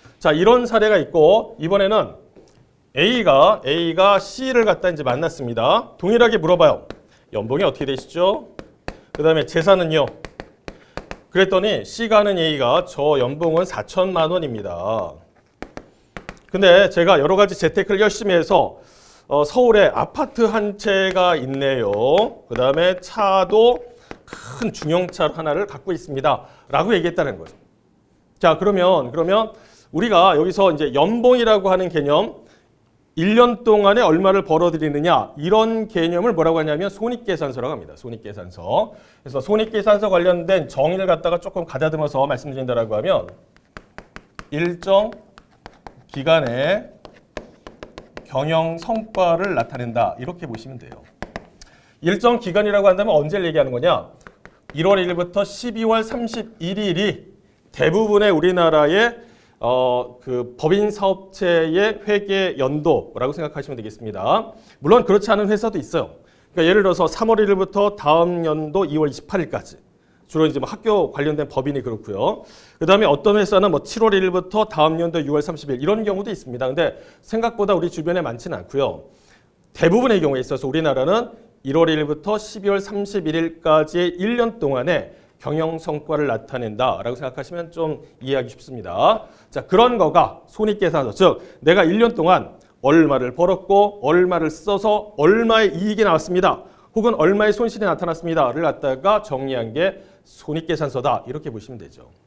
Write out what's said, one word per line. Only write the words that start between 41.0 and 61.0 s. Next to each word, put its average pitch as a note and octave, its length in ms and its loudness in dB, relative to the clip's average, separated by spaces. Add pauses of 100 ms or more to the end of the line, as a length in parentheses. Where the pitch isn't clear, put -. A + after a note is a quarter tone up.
갖다가 E3+ 320 0
조금 F3 280 -8
가다듬어서 D3 640 -2
말씀드린다라고 B2+ 680 -4
하면 C3+ 300 0 (1200)
일정 F3+ 600 0 (960)
기간의 D3+ 840 -2 (1300)
경영 D#3+ 540 -2
성과를 F#3+ 760 -2
나타낸다. A#2 640 -4
이렇게 E3+ 280 -12
보시면 B2 320 -14
돼요. B2+ 120 -20 (1120)
일정 A#3 380 0
기간이라고 G3+ 500 0
한다면 F#3+ 280 2
언제를 D#3+ 300 -2
얘기하는 D3 260 0
거냐? B2+ 360 -2 (640)
일월 F#3 280 2
일일부터 F3 440 -2
십이월 A3+ 600 -4
삼십일 A3 760 -8
일이 G3 560 -4 (380)
대부분의 G#3 580 2
우리나라의, F3 880 2 (440)
어, B2 600 0
그 B2 360 -6
법인 G3+ 320 0
사업체의 F#3+ 1200 -2